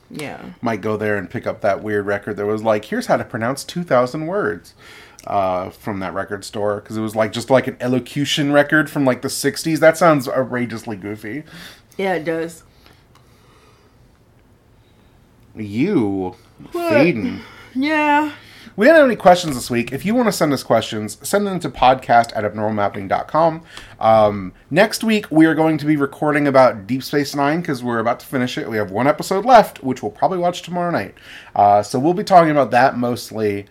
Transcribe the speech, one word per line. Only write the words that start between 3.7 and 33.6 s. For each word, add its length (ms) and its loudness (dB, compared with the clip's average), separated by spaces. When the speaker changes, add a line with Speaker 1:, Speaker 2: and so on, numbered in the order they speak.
Speaker 2:
thousand 440 0
words," 480 -6
uh, 460 -2
from 300 -10
that 120 -8
record 320 -8
store. 340 -4
'Cause 160 -12
it 60 -4
was, 140 -6
like, 160 0
just, 180 -6
like, 160 4
an 160 -8
elocution 720 -2
record 340 4
from, 160 -2
like, 200 0
the 80 -4
sixties. 480 -2
That 180 4
sounds 320 2
outrageously 680 -4
goofy. 460 -12
Speaker 1:
Yeah, 160 -2
it 100 -4
does. 380 -6
Speaker 2:
You, 800 -2
Speaker 1:
What? 220 -2
Speaker 2:
Faden. 460 0
Speaker 1:
Yeah. 580 0
Speaker 2:
We 100 4
don't 100 8
have 80 8
any 100 0
questions 400 4
this 160 -8
week. 220 -2
If 120 -6
you 80 0
wanna 200 2
send 180 0
us 100 -2
questions, 640 -2
send 240 -2
them 140 -4
to 80 -6
podcast 680 2
at 80 -4
abnormalmapping 640 -4
dot 220 -2
com. 320 0
Um, 500 4
next 320 0
week, 300 -2
we 140 6
are 100 4
going 220 2
to 80 -8
be 100 2
recording 500 0
about 400 4
Deep 180 -4
Space 300 -4
Nine, 300 0
'cause 180 -6
we're 180 -2
about 200 -2
to 60 -20
finish 320 -4
it. 120 -6
We 60 -4
have 160 -2
one 160 2
episode 380 0
left, 360 6
which 220 -4
we'll 80 -6
probably 280 -2
watch 220 -2
tomorrow 300 -4
night. 240 -4
Uh, 280 6
so 160 -4
we'll 140 2
be 120 -4
talking 260 6
about 200 2
that 260 4
mostly. 720 -4